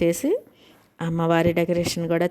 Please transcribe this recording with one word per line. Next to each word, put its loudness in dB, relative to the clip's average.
చేసి, 0
అమ్మవారి 2
డెకరేషన్ -2
కూడా 0